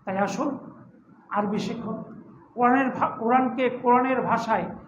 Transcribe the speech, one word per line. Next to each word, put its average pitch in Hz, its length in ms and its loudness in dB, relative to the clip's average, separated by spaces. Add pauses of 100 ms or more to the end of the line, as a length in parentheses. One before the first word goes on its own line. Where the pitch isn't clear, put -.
তাই 190 140 -4
আসুন 208 400 -2 (720)
আরবি 208 280 -2
শিখুন। - 460 -6 (500)
কোরআনের 247 360 4
ভা-, 214 280 -2
কোরআনকে 247 640 2
কোরআনের 247 400 4
ভাষায়, 220 420 0 (240)